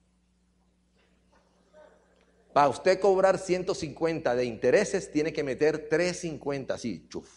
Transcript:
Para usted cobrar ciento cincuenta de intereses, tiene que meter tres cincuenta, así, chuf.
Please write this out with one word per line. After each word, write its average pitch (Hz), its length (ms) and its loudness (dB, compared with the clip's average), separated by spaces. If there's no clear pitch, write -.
Para 143 180 6
usted 185 280 2
cobrar 190 400 4
ciento 180 340 -2
cincuenta 156 640 -2
de 123 100 0
intereses, 131 680 0
tiene 151 200 0
que 151 120 -4
meter 151 440 -2
tres 175 300 0
cincuenta, 139 560 -6
así, 95 340 -8
chuf. 80 280 -14